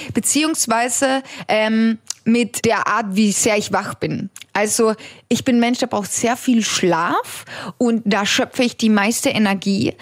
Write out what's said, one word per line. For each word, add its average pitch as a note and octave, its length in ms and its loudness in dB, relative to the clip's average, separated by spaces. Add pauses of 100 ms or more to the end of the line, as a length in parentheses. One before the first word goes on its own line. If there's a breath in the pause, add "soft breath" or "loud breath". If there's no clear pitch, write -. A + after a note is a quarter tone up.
(120)
beziehungsweise, C4 1120 0 (260 loud breath)
ähm, A3 480 2 (280)
mit A3+ 420 0
der G#3 200 2
Art, G#3+ 200 0 (100)
wie G#3 160 4
sehr G#3 240 2
ich G#3 160 -2
wach G3 220 -2
bin. D#3 340 -6 (240)
Also G#3+ 420 0 (340 loud breath)
ich A#3+ 160 -2
bin B3 120 2
ein A#3 40 4
Mensch, A#3+ 180 0
der B3+ 80 -2
braucht G#3 260 -6
sehr A#3+ 240 0
viel A#3 260 2
Schlaf F3+ 840 0 (320 loud breath)
und A#3 260 2
da G3+ 220 2
schöpfe - 380 -2
ich A#3+ 120 -2
die A3 140 2
meiste G#3+ 400 2
Energie. G3 720 0